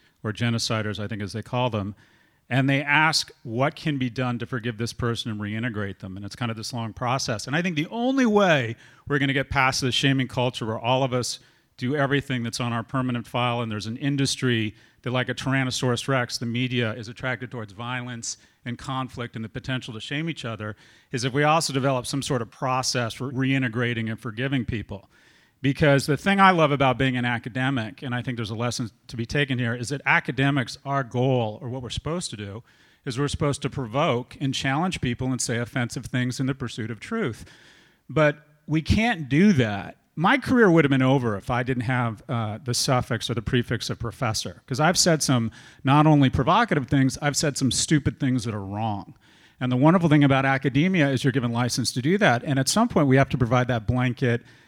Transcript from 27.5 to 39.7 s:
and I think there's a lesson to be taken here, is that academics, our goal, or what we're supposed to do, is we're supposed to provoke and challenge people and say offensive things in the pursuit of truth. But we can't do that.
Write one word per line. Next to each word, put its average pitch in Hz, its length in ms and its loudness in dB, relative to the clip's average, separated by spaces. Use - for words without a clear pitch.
and 123 120 -6
I 123 80 -4
think 127 140 -6
there's 110 140 -6
a 113 40 -6
lesson 117 360 -4
to 131 80 -14
be 117 100 -4
taken 139 320 -2
here, 120 160 0
is 123 160 -8
that 139 160 -6
academics, 139 720 0
our 139 180 -2
goal, 120 580 0
or 123 80 -10
what 127 120 -8
we're 113 80 -10
supposed 170 400 -6
to 113 60 -14
do, 101 260 -12
is 123 120 -6
we're 143 100 0
supposed 143 340 -2
to 131 80 -4
provoke 131 720 -2
and 135 140 -2
challenge 151 460 -2
people 131 300 -4
and 123 100 -2
say 120 180 -2
offensive 120 480 -6
things 123 340 -4
in 131 60 0
the 139 80 -2
pursuit 117 360 -8
of 110 100 -10
truth. 208 440 -6
But 147 300 2
we 151 160 0
can't 202 460 0
do 180 260 6
that. 104 420 -2